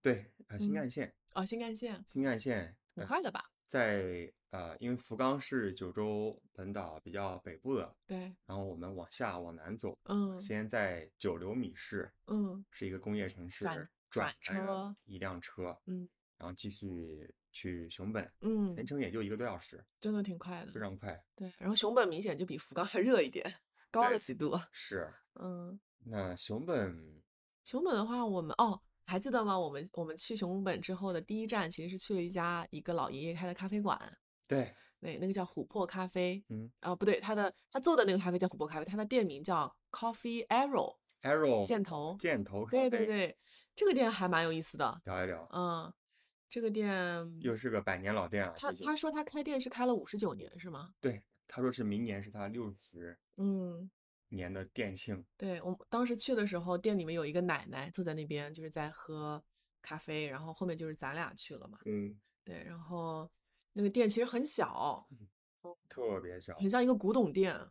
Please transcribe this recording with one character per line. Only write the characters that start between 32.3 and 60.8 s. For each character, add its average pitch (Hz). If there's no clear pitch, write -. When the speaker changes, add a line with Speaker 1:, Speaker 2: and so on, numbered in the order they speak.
Speaker 2:
一 151
个 170
老 151
爷 135
爷 170
开 175
的 175
咖 190
啡 208
馆。 190
Speaker 1:
对。 135
Speaker 2:
对， 160
那 180
个 190
叫 190
琥 -
珀 202
咖 185
啡。 180
Speaker 1:
嗯。 110
Speaker 2:
哦， 175
不 196
对， 202
他 214
的， 202
他 269
做 320
的 233
那 196
个 185
咖 180
啡 180
叫 180
琥 -
珀 151
咖 156
啡， 151
他 190
的 214
店 220
名 147
叫 156
Coffee 233
Arrow。 254
Speaker 1:
Arrow， 135
Speaker 2:
箭 214
头。 165
Speaker 1:
箭 139
头 101
咖 -
啡。 254
Speaker 2:
对， 233
对， 220
对， 202
这 427
个 370
店 240
还 185
蛮 165
有 165
意 160
思 -
的。 143
Speaker 1:
聊 92
一 -
聊。 85
Speaker 2:
嗯， 170
这 240
个 226
店 175
Speaker 1:
又 117
是 120
个 104
百 95
年 98
老 95
店 98
啊， 85
Speaker 2:
他， 277
Speaker 1:
这 -
就。 -
Speaker 2:
他 302
说 311
他 302
开 294
店 285
是 254
开 247
了 247
五 -
十 208
九 190
年， -
是 175
吗？ 156
Speaker 1:
对， 117
他 127
说 127
是 123
明 107
年 101
是 104
他 101
六 110
十 87
Speaker 2:
嗯。 185
Speaker 1:
年 92
的 95
店 104
庆。 92
Speaker 2:
对， 185
我 180
们 185
当 240
时 240
去 262
的 208
时 190
候， 175
店 202
里 170
面 160
有 165
一 147
个 175
奶 160
奶 139
坐 185
在 160
那 156
边， 147
就 160
是 160
在 151
喝 151
咖 156
啡， 156
然 139
后 160
后 180
面 170
就 160